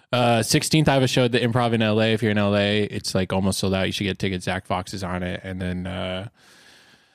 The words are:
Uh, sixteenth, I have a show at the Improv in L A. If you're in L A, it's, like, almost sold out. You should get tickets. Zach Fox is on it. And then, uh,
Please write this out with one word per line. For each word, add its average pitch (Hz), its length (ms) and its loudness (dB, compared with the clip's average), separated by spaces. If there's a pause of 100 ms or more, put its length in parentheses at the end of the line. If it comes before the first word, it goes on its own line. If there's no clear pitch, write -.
(120)
Uh, 120 300 4
sixteenth, 151 460 2
I 139 60 4
have 135 100 4
a 127 40 2
show 131 180 2
at 117 60 0
the 123 80 2
Improv 120 320 2
in 113 100 2
L 107 180 2
A. 110 120 4
If 110 100 0
you're 107 100 2
in 104 60 2
L 101 180 2
A, 101 280 2
it's, - 320 -8
like, 95 160 0
almost 95 280 0
sold 95 140 0
out. 95 120 0
You 95 60 -4
should 104 120 -4
get 92 160 -4
tickets. 92 240 -4
Zach 95 220 -4
Fox 92 280 -4
is 98 100 -10
on 90 200 -4
it. 90 200 -6
And 92 160 -8
then, 90 280 -6
uh, 92 400 -8 (880)